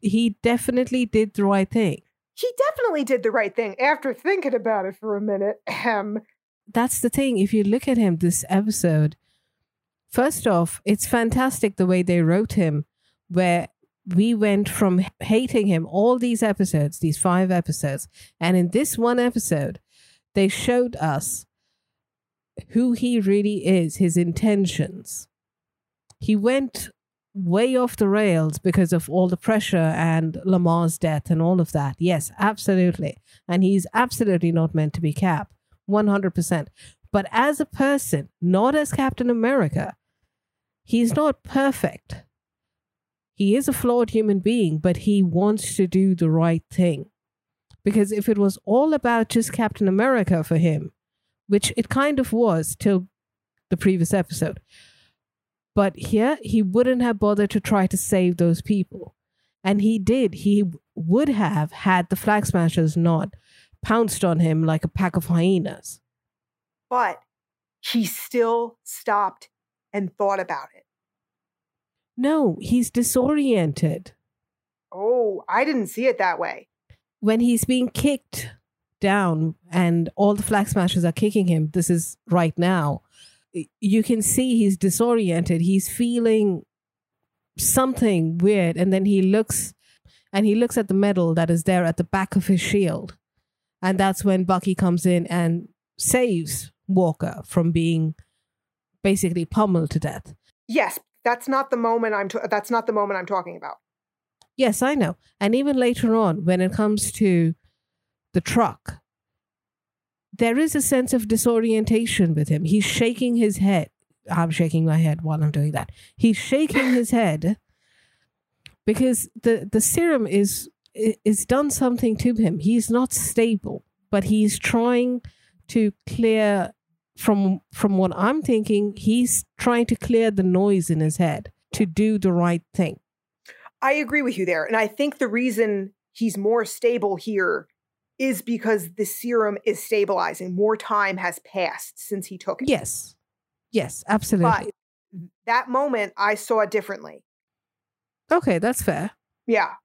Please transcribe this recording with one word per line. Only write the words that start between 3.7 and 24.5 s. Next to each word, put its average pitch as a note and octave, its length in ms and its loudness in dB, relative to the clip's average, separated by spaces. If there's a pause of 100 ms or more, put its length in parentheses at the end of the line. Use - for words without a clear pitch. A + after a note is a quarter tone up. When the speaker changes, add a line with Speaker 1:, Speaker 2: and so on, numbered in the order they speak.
Speaker 2:
after C#4 360 0
thinking E4+ 400 -2
about G#3+ 320 -2
it G3 100 -10
for A3 180 -6
a G3+ 60 -4
minute. G3+ 360 -2 (100)
Ahem. G#3+ 540 -4 (520)
Speaker 1:
That's A#3+ 280 -2
the A#3+ 100 0
thing. C4+ 260 0
If G3 160 0
you G#3+ 120 2
look G#3+ 220 -2
at B3+ 120 2
him F#3 180 2
this F3 320 0
episode, F3 680 0 (960)
first C4+ 360 -2
off, E3+ 400 0
it's G#3 200 0
fantastic A#3+ 680 0
the F#3 100 2
way F3+ 160 2
they F3 200 2
wrote F3+ 320 0
him, D3+ 320 0 (420)
where F3 400 0 (380)
we G3 260 2
went G3+ 380 2
from F#3 300 2
h-, F#3 100 -4 (100)
hating A3+ 460 0
him E3 200 2
all A3+ 320 2
these A#3 240 -2
episodes, E3+ 580 0
these D#3 180 0
five F#3 320 2
episodes, D#3+ 580 -4 (320)
and F3+ 160 2
in F3 140 2
this C4+ 260 -2
one A#3+ 220 0
episode, F#3 640 -2 (540)
they G3 140 4
showed B3 480 0
us D#3 480 -4 (1200)
who A#3+ 240 2
he A#3+ 280 0
really G3+ 460 0
is, E3+ 300 2
his F3 200 2
intentions. F3 1120 -2 (920)